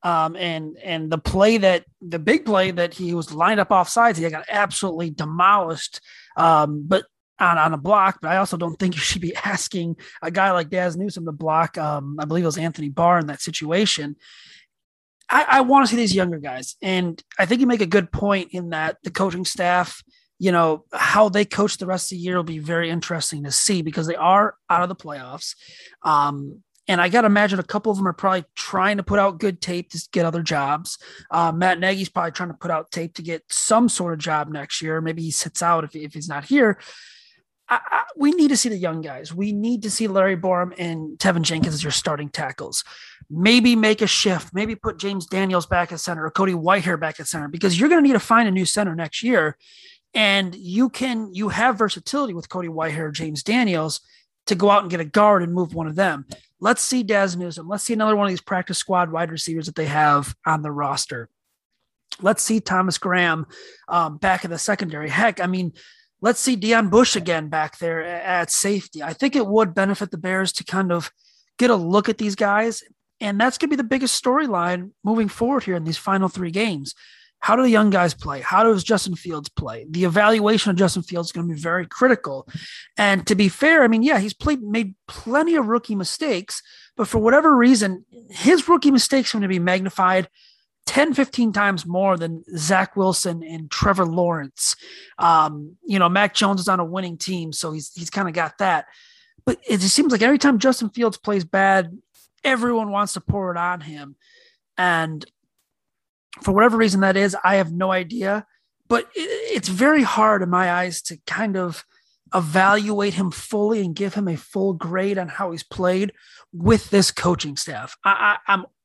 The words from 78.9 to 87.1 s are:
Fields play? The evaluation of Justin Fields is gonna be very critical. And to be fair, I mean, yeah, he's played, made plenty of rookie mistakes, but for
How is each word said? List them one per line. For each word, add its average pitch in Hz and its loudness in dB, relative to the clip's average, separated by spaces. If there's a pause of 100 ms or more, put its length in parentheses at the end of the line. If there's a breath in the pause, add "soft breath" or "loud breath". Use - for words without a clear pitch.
Fields 156 -8
play? 117 -8
The 175 -2
evaluation 208 4
of 185 0
Justin 185 2
Fields 170 -6
is - -10
gonna 170 -6
be 160 -6
very 170 -2
critical. 202 0 (480 loud breath)
And 196 2
to 214 2
be 196 4
fair, 302 4
I 240 6
mean, 226 2
yeah, 269 4
he's 196 -4
played, 285 -2
made 208 -4 (120)
plenty 311 0
of 262 2
rookie 233 -2
mistakes, 196 -4 (340 soft breath)
but 214 -2
for 233 -2